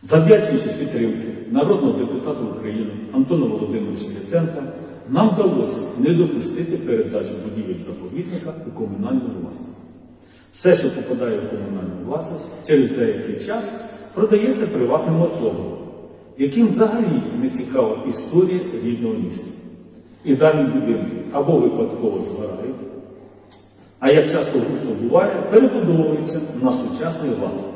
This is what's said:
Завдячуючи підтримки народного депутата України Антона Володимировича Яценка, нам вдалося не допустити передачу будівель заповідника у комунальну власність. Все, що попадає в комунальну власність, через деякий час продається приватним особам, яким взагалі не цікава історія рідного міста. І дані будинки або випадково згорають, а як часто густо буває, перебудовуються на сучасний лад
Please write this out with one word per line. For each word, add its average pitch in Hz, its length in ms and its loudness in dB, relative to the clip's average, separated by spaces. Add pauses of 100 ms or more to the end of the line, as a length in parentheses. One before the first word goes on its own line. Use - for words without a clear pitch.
Завдячуючи 165 640 6
підтримки - 580 -2 (240)
народного 143 480 2
депутата 131 400 -4 (180)
України 110 340 -6 (200)
Антона 175 340 2
Володимировича 107 600 -4 (160)
Яценка, 160 420 0 (460)
нам 185 200 6
вдалося 165 460 2 (220)
не 147 160 4
допустити 165 640 0
передачу 107 520 -2 (140)
будівель 101 420 -6
заповідника 139 680 -10 (140)
у - 40 -12
комунальну 113 500 -4 (200)
власність. - 380 -14 (720)
Все, - 220 6
що - 220 0
попадає 117 420 -4
в - 120 -6
комунальну 98 560 -8
власність, 151 420 -8 (200)
через 135 240 6
деякий 117 440 -2
час - 360 -6 (420)
продається 214 540 2
приватним 160 540 2
особам, 120 440 -2 (720)
яким 220 300 4
взагалі 214 540 2 (200)
не 131 80 0
цікава 117 600 -2
історія 180 500 2 (240)
рідного 113 300 -2
міста. 90 340 -6 (800)
І 139 100 4
дані 147 340 6
будинки - 480 0 (140)
або 143 260 2
випадково - 640 0
згорають, - 560 -8 (1200)
а 135 120 4
як 151 200 6
часто - 280 0
густо - 440 -4
буває, 175 480 2
перебудовуються 160 920 4 (200)
на 127 100 2
сучасний 147 600 -4
лад 101 200 -4 (240)